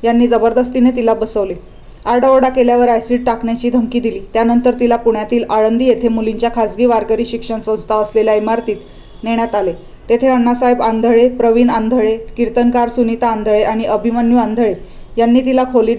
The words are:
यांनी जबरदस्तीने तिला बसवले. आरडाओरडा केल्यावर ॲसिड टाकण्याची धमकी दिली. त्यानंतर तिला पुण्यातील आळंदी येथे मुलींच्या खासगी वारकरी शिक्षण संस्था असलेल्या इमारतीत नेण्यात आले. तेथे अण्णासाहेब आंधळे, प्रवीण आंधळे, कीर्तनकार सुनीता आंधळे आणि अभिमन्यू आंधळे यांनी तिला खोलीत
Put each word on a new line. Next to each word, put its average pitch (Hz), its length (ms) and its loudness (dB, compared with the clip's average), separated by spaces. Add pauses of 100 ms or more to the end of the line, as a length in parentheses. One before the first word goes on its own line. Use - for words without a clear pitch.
यांनी 240 220 4
जबरदस्तीने 240 640 2
तिला 226 240 0
बसवले. 214 400 -4 (520)
आरडाओरडा 254 420 2
केल्यावर 247 400 2
ॲसिड 240 380 0
टाकण्याची 233 440 -2
धमकी 240 300 -2
दिली. 233 180 -4 (160)
त्यानंतर 240 360 2 (100)
तिला 240 160 2
पुण्यातील 233 540 -2
आळंदी 220 340 2
येथे 240 240 2
मुलींच्या 220 460 -2
खासगी 226 320 0
वारकरी 226 380 0
शिक्षण 226 360 -8
संस्था 214 340 -4
असलेल्या 214 400 0
इमारतीत 214 420 -2 (480)
नेण्यात 233 300 -2
आले. 196 180 -2 (360)
तेथे 240 180 2
अण्णासाहेब 247 560 2
आंधळे, 233 460 2
प्रवीण 240 420 2
आंधळे, 220 460 0 (200)
कीर्तनकार 240 520 0
सुनीता 233 400 -2
आंधळे 214 340 0
आणि 220 220 -2
अभिमन्यू 233 540 0
आंधळे 220 360 0 (440)
यांनी 240 220 4
तिला 254 320 2
खोलीत 233 260 2